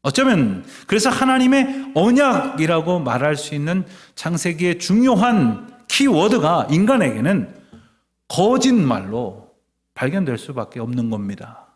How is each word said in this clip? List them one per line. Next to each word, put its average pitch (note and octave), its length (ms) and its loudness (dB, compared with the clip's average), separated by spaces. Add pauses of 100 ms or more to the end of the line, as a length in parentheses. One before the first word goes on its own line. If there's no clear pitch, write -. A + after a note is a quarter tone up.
어쩌면 C#3+ 600 0 (220)
그래서 A3 240 0
하나님의 C4 840 0
언약이라고 F3+ 1040 2
말할 C3+ 360 0
수 D3+ 180 -10
있는 E3+ 300 -2 (300)
창세기의 E3+ 640 -2
중요한 G#3+ 960 2 (140)
키워드가 F3 840 2
인간에게는 E3 840 0 (760)
거짓말로 C3+ 1200 0 (440)
발견될 C#3 440 -4
수밖에 B2 420 -10
없는 A#2+ 300 -4
겁니다. G2+ 640 -10